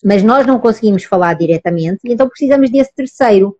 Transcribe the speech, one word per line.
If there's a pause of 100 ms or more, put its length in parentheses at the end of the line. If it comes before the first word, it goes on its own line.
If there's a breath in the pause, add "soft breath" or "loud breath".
mas
nós
não
conseguimos
falar
diretamente,
então
precisamos
desse
terceiro.